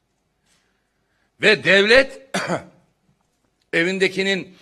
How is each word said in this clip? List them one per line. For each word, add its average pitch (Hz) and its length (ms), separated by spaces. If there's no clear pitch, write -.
Ve 170 220
devlet 208 580
<clears throat> - 1400
evindekinin, 185 880